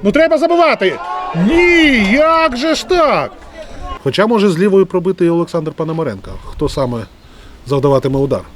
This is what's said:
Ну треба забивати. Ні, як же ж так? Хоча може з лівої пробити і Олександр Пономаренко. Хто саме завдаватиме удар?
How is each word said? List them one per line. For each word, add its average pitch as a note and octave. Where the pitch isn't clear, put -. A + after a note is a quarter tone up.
Ну G3+
треба D#4+
забивати. D4
Ні, D#4
як D#4
же D4+
ж -
так? B3+
Хоча E3+
може G#3+
з D#3+
лівої F#3+
пробити F3+
і E3+
Олександр E3
Пономаренко. D#3
Хто -
саме A#2+
завдаватиме C3+
удар? C3